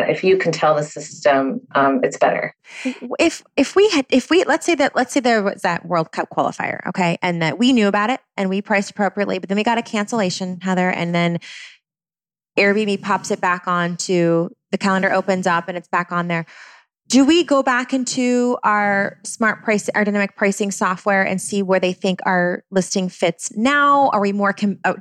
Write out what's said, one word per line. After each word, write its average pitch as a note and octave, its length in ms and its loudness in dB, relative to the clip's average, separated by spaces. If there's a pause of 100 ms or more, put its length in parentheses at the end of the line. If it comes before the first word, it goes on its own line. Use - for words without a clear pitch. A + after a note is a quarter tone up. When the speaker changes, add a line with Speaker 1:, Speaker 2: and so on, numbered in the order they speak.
Speaker 1:
if - 120 -2
you F#3+ 160 4
can F3 140 0
tell D#3 240 2
the D3 80 0
system, C3+ 800 0 (140)
um, C#3 280 2
it's D#3+ 140 -2
better. - 360 0 (640)
Speaker 2:
If, E4 220 2 (140)
if - 220 0
we G4+ 140 8
had, C#4+ 180 0
if B3+ 200 2
we, F4 140 4
let's D4+ 220 0
say E4+ 100 2
that, C#4 220 0
let's B3+ 160 0
say C#4+ 80 0
there A3+ 200 2
was G3 200 -4
that E3+ 240 -2
World E3 260 -2
Cup E3+ 180 -4
qualifier, - 580 -4
okay, F3 340 0
and E3+ 200 -2
that D#3+ 160 0
we B3 140 4
knew A3 160 4
about G#3 220 0
it C4 100 -4 (160)
and F#3+ 140 -2
we F#3+ 120 -2
priced G3+ 300 0
appropriately, G3 480 -2
but F3+ 80 -10
then G3 80 -2
we G#3+ 80 0
got A3+ 140 0
a A#3 60 -2
cancellation, G3 760 -4
Heather, F3+ 300 0
and E3+ 260 -2
then E3+ 240 0 (1160)
Airbnb G3+ 440 2
pops F#3+ 300 -2
it G3+ 80 -4
back F3+ 280 -2
on F3 300 -2
to, E3+ 520 0 (220)
the G3+ 60 -2
calendar F#3+ 340 0
opens F#3 360 0
up E3+ 220 0
and F3+ 80 -8
it's E3+ 100 -12
back F3 240 -4
on F3 160 -2
there. E3+ 180 -2 (640)
Do C4 140 6
we D#4+ 220 4
go C4+ 180 2
back B3+ 300 -2
into B3 720 0
our G3+ 580 0
smart - 400 -2
price, G#3 320 -2
our G#3+ 80 2
dynamic G3+ 320 -2
pricing G3+ 360 -2
software F#3+ 540 0
and F#3 160 -2
see G3+ 220 -4
where F#3 160 2
they F3+ 140 0
think F#3 320 -2
our F3+ 440 0
listing F#3 380 -2
fits - 480 -4
now? C#4+ 540 4
Are G#3+ 100 0
we G3+ 140 0
more, G3+ 180 0
com-, G3 320 -2
uh, F#3+ 180 0